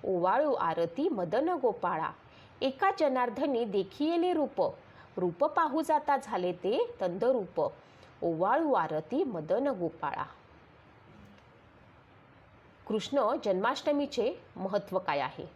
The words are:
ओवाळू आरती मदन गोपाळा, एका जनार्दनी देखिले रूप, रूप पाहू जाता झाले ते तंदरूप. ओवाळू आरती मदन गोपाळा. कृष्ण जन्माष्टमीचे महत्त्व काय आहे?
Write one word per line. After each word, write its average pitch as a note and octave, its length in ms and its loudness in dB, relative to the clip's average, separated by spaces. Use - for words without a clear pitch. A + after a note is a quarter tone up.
ओवाळू G3+ 480 2
आरती E3+ 560 0
मदन A3 400 0
गोपाळा, F#3 600 0
एका C4+ 380 0
जनार्दनी B3+ 680 0
देखिले D4+ 680 0
रूप, C#4 280 0
रूप F3+ 280 0
पाहू D#4 360 0
जाता D4 360 2
झाले F3+ 340 -2
ते B3 500 0
तंदरूप. F#3 720 0
ओवाळू G#3+ 520 2
आरती D#3+ 500 0
मदन G3 440 0
गोपाळा. F3 580 -4
कृष्ण A3 480 0
जन्माष्टमीचे C4 880 0
महत्त्व F#3 440 -2
काय D3+ 200 0
आहे? - 260 -6